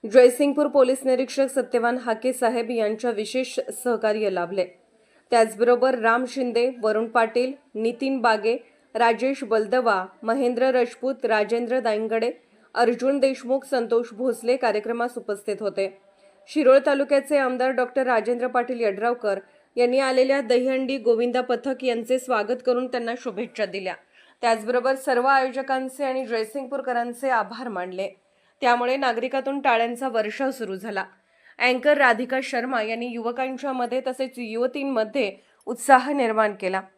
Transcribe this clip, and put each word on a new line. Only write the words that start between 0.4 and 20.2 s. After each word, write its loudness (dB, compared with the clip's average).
पोलीस 2
निरीक्षक 0
सत्यवान 0
हाके -2
साहेब -2
यांच्या -2
विशेष -4
सहकार्य 0
लाभले. -2
त्याचबरोबर 2
राम 2
शिंदे, -2
वरुण 0
पाटील, 0
नितीन -2
बागे, 2
राजेश 2
बलदवा, 2
महेंद्र 2
राजपूत, -2
राजेंद्र 0
दांगडे, 0
अर्जुन 2
देशमुख, 0
संतोष 0
भोसले -2
कार्यक्रमास -2
उपस्थित -6
होते. -4
शिरोळ 6
तालुक्याचे 2
आमदार 0
डॉक्टर -2
राजेंद्र 0
पाटील -2
यड्रावकर 0
यांनी 4
आलेल्या 2